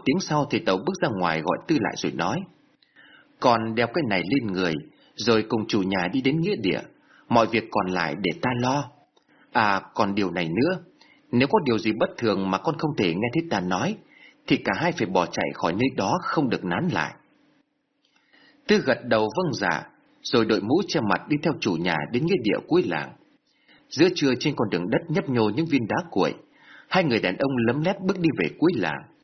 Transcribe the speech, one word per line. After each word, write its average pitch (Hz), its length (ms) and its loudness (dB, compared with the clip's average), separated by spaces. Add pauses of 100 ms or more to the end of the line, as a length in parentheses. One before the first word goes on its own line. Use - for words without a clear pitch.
tiếng 156 140 2
sau 151 300 0
thầy 110 100 0
Tàu 95 180 0
bước 143 240 -4
ra 160 80 0 (100)
ngoài 80 220 0
gọi 82 160 0 (100)
Tư 156 140 2
lại 90 160 -2
rồi 82 140 -2
nói: 90 280 -2 (1000)
"Con 113 360 2
đeo 117 120 2
cái 165 220 -2
này 95 180 2
lên 113 260 0
người, 90 200 0 (420)
rồi 110 340 2
cùng 110 180 -2
chủ 107 140 0
nhà 92 320 0
đi 131 80 0
đến 139 200 0
nghĩa 202 200 -2
địa, 85 200 -2 (480)
mọi 117 180 4
việc 113 240 0
còn 92 220 0
lại 82 280 -2
để 92 100 0 (100)
ta 127 80 -2 (100)
lo." 131 300 -2 (640)
À, 104 280 2 (120)
còn 98 220 0
điều 98 160 0
này 85 180 -2
nữa, 143 300 0 (520)
nếu 123 160 4
có 214 180 4
điều 117 120 2
gì 107 220 0
bất - 180 2
thường 98 340 0
mà 95 60 2
con 151 200 -2
không 151 200 -4
thể 104 100 2
nghe 92 260 0
thấy 165 160 0
ta 104 100 0
nói, 95 380 -2 (500)
thì 135 100 2
cả - 180 -2
hai 156 160 0
phải 107 160 -2
bỏ 90 180 2
chạy 87 280 -4
khỏi 85 200 -2
nơi 123 220 0
đó, 107 260 0
không 139 280 -2
được 95 140 -2
nán 95 280 -2
lại. 78 220 -2 (1500)
Tư 214 180 6
gật 120 200 4
đầu 113 160 2 (160)
vâng 180 160 -2
dạ, 90 300 -2 (400)
rồi 113 220 2
đội 107 160 2
mũ 127 260 2
che 165 120 -2 (100)
mặt 87 180 2
đi 147 160 0
theo 160 160 0
chủ 95 140 0
nhà 85 220 0 (160)
đến 127 140 0
nghĩa 175 180 2
địa 98 240 0
cuối 180 160 4
làng. 80 320 -6 (720)
Giữa 160 260 4
trưa, 135 240 2
trên 147 180 0
con 113 120 0
đường 90 200 0
đất 131 200 2
nhấp 156 200 -2
nhô 113 200 4
những 139 160 0
viên 123 220 0
đá 107 80 -2 (160)
cuội, 87 220 2 (560)
hai 185 140 2
người 117 160 2
đàn 90 180 0
ông 135 140 0 (160)
lấm 135 140 2
lét 185 200 0
bước 190 180 -2
đi 165 100 2 (100)
về - 100 0 (100)
cuối 175 160 4
làng. 80 260 -4 (220)